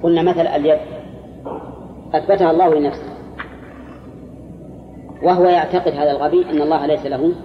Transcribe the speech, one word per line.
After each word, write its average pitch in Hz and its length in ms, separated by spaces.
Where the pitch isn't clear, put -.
قلنا: 165 180
"مثل 170 260
اليد 151 320
أثبتها 175 380
الله 160 280
لنفسه"، 143 300
وهو 175 200
يعتقد 175 480
هذا 143 200
الغبي 151 380
أن 151 120
الله 147 240
ليس 147 200
له 143 260